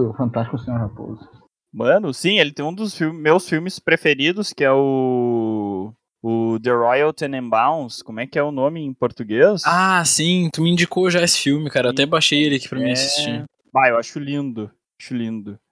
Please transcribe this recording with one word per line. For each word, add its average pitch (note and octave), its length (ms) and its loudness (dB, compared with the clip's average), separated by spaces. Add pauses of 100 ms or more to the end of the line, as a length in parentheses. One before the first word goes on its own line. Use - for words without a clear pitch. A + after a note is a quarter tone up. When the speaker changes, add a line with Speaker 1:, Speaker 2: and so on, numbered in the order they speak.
Speaker 1:
do A2 140 0
Fantástico A#2 440 -4
Senhor A#2+ 200 -6
Raposo. A2 480 -10 (460)
Speaker 2:
Mano, C#3 420 2
sim, G3+ 240 0
ele D3+ 140 2
tem D3 120 -8
um D#3 80 -4
dos G3+ 240 -8
filme-, E3 220 -4
meus D#3+ 300 2
filmes E3+ 320 -4
preferidos, E3 720 0
que - 100 -6
é C3+ 100 4
o, A#2+ 1200 0 (300)
o A2+ 380 0
The A#2+ 100 0
Royal B2 420 2
Tenenbaums. C3 920 -2
Como A2+ 180 -10
é B2+ 60 -6
que D#3 120 -6
é D3 40 2
o D3 100 -2
nome D3 280 -2
em C#3 140 -8
português? B2 720 2
Speaker 3:
Ah, F3+ 380 2
sim, E3+ 480 2
tu D#3 100 -2
me E3+ 80 4
indicou F3+ 400 2
já F3 120 2
esse E3+ 160 2
filme, D3 320 0
cara. B2 180 2
Eu - 20 2
Speaker 2:
Sim. C3 40 -2
Speaker 3:
até C#3 120 2
baixei D3+ 380 2
ele C#3+ 120 2
aqui - 120 -8
pra C3 100 -6
mim C3 120 0
Speaker 2:
É. - 20 0
Speaker 3:
assistir. C3 520 -4 (280)
Speaker 2:
Bah, C3 160 4
eu A#2 100 2
acho A#2 220 -4
lindo. C3+ 500 -6 (300)
Acho - 140 -10
lindo. A2 440 -6 (140)